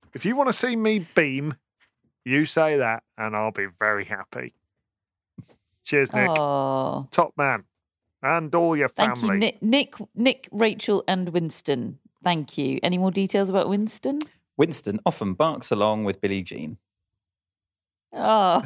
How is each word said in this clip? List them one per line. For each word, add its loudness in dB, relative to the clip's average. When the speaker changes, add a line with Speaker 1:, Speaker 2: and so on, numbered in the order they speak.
Speaker 1:
If -8
you 0
wanna 2
see 0
me 2
beam, 0
you 2
say 2
that, 0
and -4
I'll 0
be -4
very 0
happy. -10
Cheers, 0
Nick. 2
Speaker 2:
Aw. -2
Speaker 1:
Top 2
man. 0
And -2
all 4
your 2
Speaker 2:
Thank 0
you, -8
Speaker 1:
family. 2
Speaker 2:
Nick, 0
Nick, 0
Nick, 0
Rachel, 0
and 0
Winston. -4
Thank -2
you. -2
Any 2
more 2
details 0
about 2
Winston? -4
Speaker 3:
Winston -2
often -2
barks -2
along 2
with -4
Billie -2
Jean. -12
Speaker 2:
Oh, 4